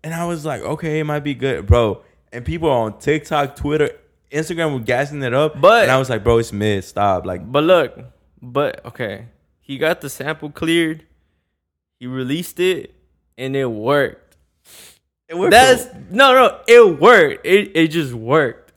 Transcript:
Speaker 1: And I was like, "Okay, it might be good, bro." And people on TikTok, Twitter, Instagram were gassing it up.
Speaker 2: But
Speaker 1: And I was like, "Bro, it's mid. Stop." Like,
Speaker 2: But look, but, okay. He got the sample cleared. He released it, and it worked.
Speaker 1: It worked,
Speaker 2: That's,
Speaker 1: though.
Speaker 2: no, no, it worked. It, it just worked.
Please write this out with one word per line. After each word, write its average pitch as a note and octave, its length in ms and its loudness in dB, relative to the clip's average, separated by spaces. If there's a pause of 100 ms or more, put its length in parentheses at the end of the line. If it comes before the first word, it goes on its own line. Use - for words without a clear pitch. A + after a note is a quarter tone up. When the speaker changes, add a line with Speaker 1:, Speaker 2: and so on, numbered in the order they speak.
Speaker 1:
And D#3+ 100 -10
I E3+ 120 -6
was E3 200 -8
like, C3+ 160 -6
"Okay, D#3 380 -6
it D#3 40 -4
might D3 200 -4
be C#3+ 120 -4
good, A#2+ 320 -4
bro." A#2 340 2 (300)
And A#2 140 -14
people D#3+ 240 -4
on A2+ 300 -2
TikTok, D3+ 580 -4
Twitter, D3 320 -2 (420)
Instagram D#3+ 420 -4
were B2+ 60 -6
gassing C#3 420 -4
it B2 120 -4
up. D3 260 -2
Speaker 2:
But G#3+ 240 4
Speaker 1:
And C3+ 80 2
I C3 60 4
was C3 120 -2
like, G#2+ 140 -4
"Bro, A#2 160 2
it's A2+ 140 -6
mid. G#2 320 -2
Stop." F#2+ 400 -2
Like, F#2+ 240 -10
Speaker 2:
But C#3+ 160 0
look, E3 320 2 (440)
but, C3 440 -6
okay. G#2+ 400 -12 (340)
He C#3 180 -16
got D#3+ 240 -2
the C#3+ 80 -12
sample D3+ 400 -10
cleared. E3 560 -4 (920)
He B2 80 -16
released C3 520 -8
it, F3+ 340 -4 (440)
and C3 180 -8
it C3+ 140 -2
worked. A#2+ 680 -4 (920)
Speaker 1:
It E3 80 -10
worked, F#3 140 0
Speaker 2:
That's, B3+ 340 4
Speaker 1:
though. - 80 -20 (160)
Speaker 2:
no, C4 240 4
no, B3+ 340 4
it A3 320 8
worked. F#3 460 4
It, G3 280 2
it D#3+ 140 2
just D3+ 240 -4
worked. A#2+ 640 -2